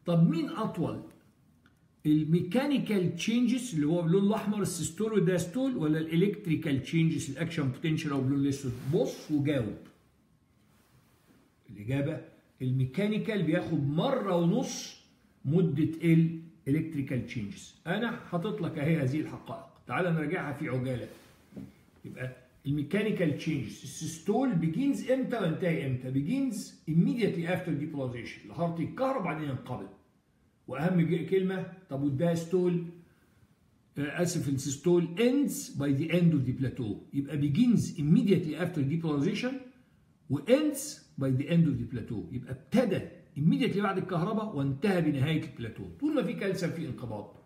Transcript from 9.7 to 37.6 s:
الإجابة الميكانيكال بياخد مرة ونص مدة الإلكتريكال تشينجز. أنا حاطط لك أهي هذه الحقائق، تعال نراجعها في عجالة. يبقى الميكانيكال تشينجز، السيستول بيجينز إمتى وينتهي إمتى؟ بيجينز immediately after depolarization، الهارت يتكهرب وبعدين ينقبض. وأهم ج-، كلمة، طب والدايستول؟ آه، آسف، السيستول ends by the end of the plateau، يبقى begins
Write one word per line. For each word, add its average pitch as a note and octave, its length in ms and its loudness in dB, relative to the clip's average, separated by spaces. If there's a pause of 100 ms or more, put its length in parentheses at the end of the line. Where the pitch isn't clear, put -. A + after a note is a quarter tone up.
الإجابة C3+ 520 -2 (400)
الميكانيكال F#3+ 800 0
بياخد D#3+ 440 0
مرة G3+ 480 0
ونص F3+ 680 0 (420)
مدة D#3 440 2 (140)
الإلكتريكال D3 1200 2
تشينجز. - 500 -10 (120)
أنا A3 240 -2
حاطط - 500 -4
لك C3+ 180 -4
أهي E3 180 2
هذه C#3 220 0
الحقائق، - 460 -10 (220)
تعال C#3+ 180 -2
نراجعها D#3 480 -2
في C#3 160 -6
عجالة. B2 380 -4 (960)
يبقى B2+ 300 -10 (300)
الميكانيكال D#3+ 720 0
تشينجز، C3+ 460 -6
السيستول A3+ 720 -2
بيجينز G3+ 560 0
إمتى B3+ 260 0
وينتهي D#3+ 500 0
إمتى؟ B2+ 240 -4
بيجينز G3+ 640 -2 (160)
immediately F3+ 580 2
after F3 220 -2
depolarization، C3 760 -6
الهارت E3 340 -4
يتكهرب C4 420 -2
وبعدين D#3 280 -4
ينقبض. A#2 400 -8 (800)
وأهم E3 340 2
ج-، - 280 0
كلمة، F#3+ 440 0 (160)
طب C#3 140 -4
والدايستول؟ E3+ 840 0 (1120)
آه، D3 240 -4
آسف، E3 280 0
السيستول D#3+ 580 2 (100)
ends B3+ 600 0
by C#3+ 100 0 (100)
the - 120 0
end E3+ 220 6
of B2+ 140 2
the B2+ 160 -2
plateau، A2 320 -4 (180)
يبقى C#3+ 280 -2
begins F3 400 6 (160)